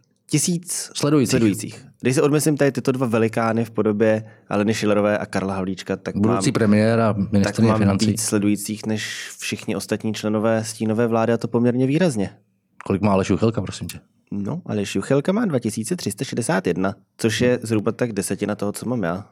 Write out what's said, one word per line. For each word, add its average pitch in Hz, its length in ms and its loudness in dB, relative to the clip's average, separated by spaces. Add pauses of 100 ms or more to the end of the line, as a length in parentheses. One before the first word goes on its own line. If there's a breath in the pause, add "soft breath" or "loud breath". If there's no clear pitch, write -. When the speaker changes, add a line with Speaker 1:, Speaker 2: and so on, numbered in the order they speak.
(300)
Speaker 1:
Tisíc - 640 -2
Speaker 2:
Sledujících. 143 360 2
Speaker 1:
sledujících. 110 540 0 (160)
Když - 140 0
si 156 60 2
odmyslím 147 360 4
tady 143 140 4
tyto 127 200 -2
dva 127 160 0
velikány 113 580 2
v 113 60 -12
podobě 110 520 2 (260 loud breath)
Aleny 104 240 2
Schillerové 104 440 2
a - 80 -4
Karla 98 280 -2
Havlíčka, 95 420 -4
tak - 220 -6
Speaker 2:
Budoucí 101 320 2
Speaker 1:
mám, 117 40 0
Speaker 2:
premiér 107 460 4
a 113 140 2
Speaker 1:
tak 104 180 -2
Speaker 2:
ministryně 101 400 4
Speaker 1:
mám 110 80 2
Speaker 2:
financí. 98 260 2
Speaker 1:
víc 104 160 0
sledujících 104 640 0
než - 440 -6 (100)
všichni - 360 -6
ostatní 104 380 -4
členové 110 500 0
stínové 110 440 -2
vlády, 113 260 2
a 117 40 0
to 113 100 -4
poměrně 123 400 2
výrazně. 139 420 0 (560)
Speaker 2:
Kolik 98 160 0
má 107 100 2
Aleš 95 180 2
Juchelka, 107 320 0
prosím 90 260 -8
tě? - 120 -12 (320)
Speaker 1:
No, 107 340 -6
Aleš 104 300 -4
Juchelka 139 360 0
má 226 140 0
dva 147 140 0
tisíce 113 360 -4
tři 202 160 -6
sta - 120 -6
šedesát 139 440 -2
jedna, 92 280 -2 (220)
což 110 240 0
je 123 200 2
zhruba 113 300 -2
tak 117 220 -2
desetina 101 420 -4
toho, 101 160 -4
co 110 180 -8
mám 120 140 -4
já. 90 280 -4